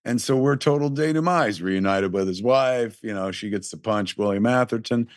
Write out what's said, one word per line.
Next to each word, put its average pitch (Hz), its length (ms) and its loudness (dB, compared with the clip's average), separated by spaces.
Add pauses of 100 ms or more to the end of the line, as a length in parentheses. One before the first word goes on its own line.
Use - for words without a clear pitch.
And 120 160 -2
so 135 160 0
we're 139 180 2
total 147 340 0
denouement. 156 580 0
He's 98 140 -4
reunited 95 520 2
with 95 140 0
his 92 140 -4
wife. 127 600 2
You 107 120 -8
know, 95 180 -4
she 104 180 -8
gets 98 220 -6
to - 60 -12
punch 104 400 -2
William 101 280 0
Atherton. 120 720 0